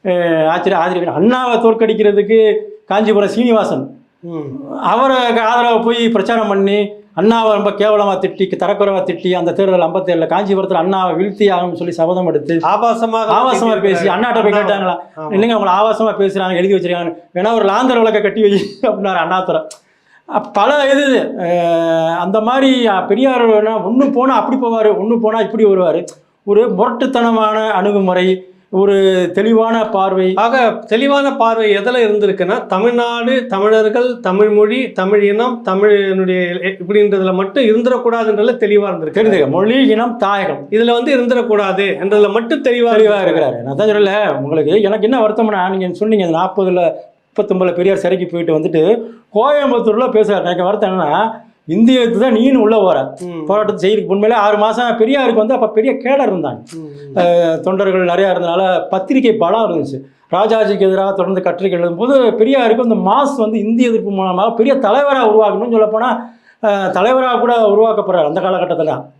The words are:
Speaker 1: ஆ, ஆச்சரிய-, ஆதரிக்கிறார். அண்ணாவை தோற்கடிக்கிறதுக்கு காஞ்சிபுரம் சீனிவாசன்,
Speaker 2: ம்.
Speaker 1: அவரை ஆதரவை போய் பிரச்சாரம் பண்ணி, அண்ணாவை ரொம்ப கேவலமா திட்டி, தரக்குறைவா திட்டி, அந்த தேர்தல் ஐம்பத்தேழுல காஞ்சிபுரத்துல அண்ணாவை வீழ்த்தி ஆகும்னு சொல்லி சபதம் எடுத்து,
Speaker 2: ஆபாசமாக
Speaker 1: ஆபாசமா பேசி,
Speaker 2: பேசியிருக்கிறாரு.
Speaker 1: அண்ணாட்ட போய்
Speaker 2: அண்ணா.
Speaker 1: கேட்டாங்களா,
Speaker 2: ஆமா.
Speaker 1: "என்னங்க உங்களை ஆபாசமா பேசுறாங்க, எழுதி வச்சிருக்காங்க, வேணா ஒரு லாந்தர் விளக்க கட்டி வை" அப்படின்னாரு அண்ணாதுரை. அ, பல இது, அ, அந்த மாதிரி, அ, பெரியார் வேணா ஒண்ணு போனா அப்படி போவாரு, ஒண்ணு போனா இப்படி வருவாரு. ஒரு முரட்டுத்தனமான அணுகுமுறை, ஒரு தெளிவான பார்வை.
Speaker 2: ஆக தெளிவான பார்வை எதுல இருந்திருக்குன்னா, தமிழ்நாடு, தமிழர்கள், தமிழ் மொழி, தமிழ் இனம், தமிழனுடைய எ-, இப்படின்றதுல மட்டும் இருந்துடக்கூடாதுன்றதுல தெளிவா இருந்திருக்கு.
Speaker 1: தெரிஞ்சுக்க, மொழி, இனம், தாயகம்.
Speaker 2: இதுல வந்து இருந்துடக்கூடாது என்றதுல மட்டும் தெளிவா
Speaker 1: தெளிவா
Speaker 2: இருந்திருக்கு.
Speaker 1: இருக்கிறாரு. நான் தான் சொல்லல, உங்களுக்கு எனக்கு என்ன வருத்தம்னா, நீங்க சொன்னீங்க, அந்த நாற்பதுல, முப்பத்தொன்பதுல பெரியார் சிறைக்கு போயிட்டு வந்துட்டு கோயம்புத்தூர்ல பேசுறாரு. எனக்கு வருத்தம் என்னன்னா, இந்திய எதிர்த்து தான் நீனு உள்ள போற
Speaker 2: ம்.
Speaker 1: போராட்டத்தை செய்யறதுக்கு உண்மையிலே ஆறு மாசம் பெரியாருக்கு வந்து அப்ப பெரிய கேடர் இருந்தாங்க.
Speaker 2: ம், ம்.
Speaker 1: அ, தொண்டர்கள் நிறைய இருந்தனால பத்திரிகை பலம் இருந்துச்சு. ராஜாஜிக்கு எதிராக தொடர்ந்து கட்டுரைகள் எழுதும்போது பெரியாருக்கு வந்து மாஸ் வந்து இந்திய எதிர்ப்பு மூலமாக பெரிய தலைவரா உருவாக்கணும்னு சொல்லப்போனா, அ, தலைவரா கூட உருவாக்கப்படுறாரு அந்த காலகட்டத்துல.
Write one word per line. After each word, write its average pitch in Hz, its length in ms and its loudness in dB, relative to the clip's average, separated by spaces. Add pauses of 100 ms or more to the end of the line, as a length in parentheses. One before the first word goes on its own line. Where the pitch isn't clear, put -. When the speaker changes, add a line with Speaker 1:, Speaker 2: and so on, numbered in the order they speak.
Speaker 1:
ஆ, 190 40 -2 (360)
ஆச்சரிய-, 180 320 0
ஆதரிக்கிறார். 170 420 -2
அண்ணாவை 247 340 2
தோற்கடிக்கிறதுக்கு 214 1000 2 (320)
காஞ்சிபுரம் 208 420 2
சீனிவாசன், 185 720 -2 (200)
Speaker 2:
ம். 170 560 -12
Speaker 1:
அவரை 240 640 0
ஆதரவை 233 460 2
போய் 233 240 0
பிரச்சாரம் 226 400 0
பண்ணி, 202 520 -2 (160)
அண்ணாவை 220 360 2
ரொம்ப 202 180 0
கேவலமா 202 480 0
திட்டி, 185 400 -4
தரக்குறைவா 196 440 0
திட்டி, 180 300 -4
அந்த 170 200 -2
தேர்தல் 190 280 2
ஐம்பத்தேழுல 170 420 -2
காஞ்சிபுரத்துல 190 540 -2
அண்ணாவை 180 400 0
வீழ்த்தி 196 360 0
ஆகும்னு 175 220 -2
சொல்லி 170 180 -6
சபதம் 175 340 -2
எடுத்து, 151 360 -2
Speaker 2:
ஆபாசமாக 226 680 0
Speaker 1:
ஆபாசமா 226 480 0
பேசி, 190 280 0
Speaker 2:
பேசியிருக்கிறாரு. 180 40 0
Speaker 1:
அண்ணாட்ட 226 300 0
போய் 208 100 2
Speaker 2:
அண்ணா. 208 60 2
Speaker 1:
கேட்டாங்களா, 185 600 -4
Speaker 2:
ஆமா. 160 140 -8
Speaker 1:
"என்னங்க 220 260 0
உங்களை 196 220 0
ஆபாசமா 220 400 0
பேசுறாங்க, 190 360 -2
எழுதி 196 180 0
வச்சிருக்காங்க, 175 400 -4 (200)
வேணா 208 200 0
ஒரு 214 100 0
லாந்தர் 233 340 0
விளக்க 214 220 2
கட்டி 214 200 -2
வை" 202 200 4 (220)
அப்படின்னாரு 196 320 -2
அண்ணாதுரை. 175 460 -2 (720)
அ, - 60 0
பல 277 500 0
இது, 269 500 0
அ, 175 60 -4 (680)
அந்த 185 240 -2
மாதிரி, 254 460 0
அ, 190 160 0
பெரியார் 240 460 0
வேணா 214 240 2
ஒண்ணு 226 400 0
போனா 254 220 0
அப்படி 240 280 -2
போவாரு, 226 300 0
ஒண்ணு 214 280 -2
போனா 220 200 0
இப்படி 220 240 0
வருவாரு. 180 400 2 (400)
ஒரு 208 240 2
முரட்டுத்தனமான 220 1040 0
அணுகுமுறை, 185 760 0 (220)
ஒரு 190 680 2
தெளிவான 226 540 2
பார்வை. 190 460 0
Speaker 2:
ஆக 233 360 2
தெளிவான 277 640 0
பார்வை 220 400 2
எதுல 233 340 0
இருந்திருக்குன்னா, 202 560 0
தமிழ்நாடு, 240 800 -2
தமிழர்கள், 220 720 0
தமிழ் 202 300 2
மொழி, 214 420 2
தமிழ் 196 300 0
இனம், 233 420 0
தமிழனுடைய 190 960 0
எ-, 190 160 -6
இப்படின்றதுல 196 540 0
மட்டும் 196 320 -2
இருந்துடக்கூடாதுன்றதுல 233 920 0
தெளிவா 202 320 2
இருந்திருக்கு. 160 260 -6
Speaker 1:
தெரிஞ்சுக்க, 185 360 2
மொழி, 220 380 2
இனம், 226 280 0
தாயகம். 190 540 -4
Speaker 2:
இதுல 233 220 2
வந்து 254 240 0
இருந்துடக்கூடாது 208 840 0
என்றதுல 202 300 2
மட்டும் 233 300 -2
தெளிவா - 40 -2
Speaker 1:
தெளிவா 226 500 4
Speaker 2:
இருந்திருக்கு. 175 200 0
Speaker 1:
இருக்கிறாரு. 123 260 -2
நான் 139 140 -6
தான் 214 120 0
சொல்லல, 202 480 0
உங்களுக்கு 151 440 0
எனக்கு 208 280 0
என்ன 233 200 2
வருத்தம்னா, 208 480 -2
நீங்க 180 180 -4
சொன்னீங்க, 208 320 0
அந்த 160 120 0
நாற்பதுல, 185 540 0 (360)
முப்பத்தொன்பதுல 185 460 -2
பெரியார் 185 220 2
சிறைக்கு 180 300 -2
போயிட்டு 170 320 -2
வந்துட்டு 165 420 0 (340)
கோயம்புத்தூர்ல 247 720 0
பேசுறாரு. 208 360 0
எனக்கு 180 240 -2
வருத்தம் 196 340 -2
என்னன்னா, 175 320 0 (360)
இந்திய 226 340 4
எதிர்த்து 233 200 0
தான் 254 140 2
நீனு 262 200 2
உள்ள 220 220 4
போற 170 440 0
Speaker 2:
ம். 170 260 -10
Speaker 1:
போராட்டத்தை 202 440 0
செய்யறதுக்கு 208 160 0
உண்மையிலே 208 340 0
ஆறு 208 180 2
மாசம் 220 280 0
பெரியாருக்கு 233 480 0
வந்து 220 200 2
அப்ப 240 140 0
பெரிய 233 240 0
கேடர் 254 400 0
இருந்தாங்க. 143 300 -6 (120)
Speaker 2:
ம், 165 40 -14 (360)
ம். 196 40 0
Speaker 1:
அ, 175 440 2
தொண்டர்கள் 190 420 0
நிறைய 185 260 0
இருந்தனால 180 600 0
பத்திரிகை 220 440 0
பலம் 196 360 0
இருந்துச்சு. 135 300 -6 (300)
ராஜாஜிக்கு 202 560 0
எதிராக 190 260 0
தொடர்ந்து 185 300 -2
கட்டுரைகள் 180 380 -2
எழுதும்போது 226 560 2
பெரியாருக்கு 233 500 2
வந்து 226 80 2
மாஸ் 226 420 0
வந்து 220 220 -2
இந்திய 233 300 0
எதிர்ப்பு 202 220 -2
மூலமாக 190 400 0
பெரிய 233 240 2
தலைவரா 269 480 2
உருவாக்கணும்னு 214 520 2
சொல்லப்போனா, 220 420 0 (480)
அ, 196 280 0
தலைவரா 247 460 0
கூட 233 180 0
உருவாக்கப்படுறாரு 208 720 2
அந்த 165 140 -2
காலகட்டத்துல. 165 640 -2 (160)